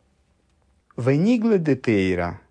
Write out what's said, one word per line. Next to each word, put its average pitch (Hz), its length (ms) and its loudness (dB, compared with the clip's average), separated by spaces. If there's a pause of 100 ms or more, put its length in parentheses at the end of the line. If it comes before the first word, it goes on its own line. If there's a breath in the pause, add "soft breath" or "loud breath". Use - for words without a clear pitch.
(960)
«Венигле 202 640 0
де 151 180 0
тейра, 92 640 -2 (100)